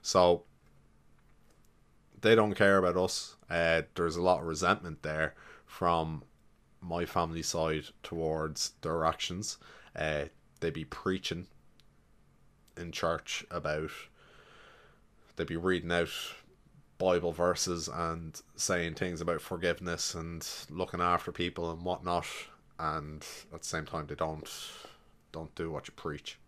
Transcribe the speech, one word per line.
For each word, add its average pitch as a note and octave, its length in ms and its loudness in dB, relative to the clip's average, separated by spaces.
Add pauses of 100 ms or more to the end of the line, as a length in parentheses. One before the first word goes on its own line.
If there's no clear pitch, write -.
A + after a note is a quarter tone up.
So, F2 420 6 (1800)
they A2+ 140 8
don't G#2+ 200 6
care G2 240 8
about F2+ 180 4
us. - 400 0 (140)
Uh, E2 320 4 (120)
there's E2+ 220 0
a F2 60 0
lot F2+ 180 6
of E2 60 -6
resentment E2 560 0
there D#2 320 0 (320)
from D#2+ 560 2 (580)
my F2 260 -2
family E2 360 0
side D#2+ 440 0 (160)
towards D#2+ 720 -2 (100)
their D#2+ 220 0
actions. F2 540 -2 (380)
Uh, D2+ 300 0 (340)
they E2 100 0
be D#2 140 -8
preaching F#2+ 640 -4 (1300)
in F2 160 -10
church - 580 -2
about, D#2 400 -2 (1400)
they E2+ 100 -4
be E2 120 -4
reading F2 340 0
out E2+ 220 2 (840)
Bible F2+ 340 4
verses E2+ 560 0
and E2 520 -6 (140)
saying E2+ 400 0
things F2 260 -4
about E2+ 200 0
forgiveness F2 760 -2
and E2 340 -8 (220)
looking F2 300 -4
after F2 320 2
people E2+ 400 -2
and E2 100 -8
whatnot, F2 440 0 (520)
and D2+ 480 -6 (260)
at D#2+ 100 -12
the - 40 -10
same D#2+ 200 -4
time D#2 200 -6
they D2 80 -8
don't, D#2 340 -4 (840)
don't D#2+ 240 -12
do E2 140 -4
what D2 180 -6
you - 60 -14
preach. - 540 -8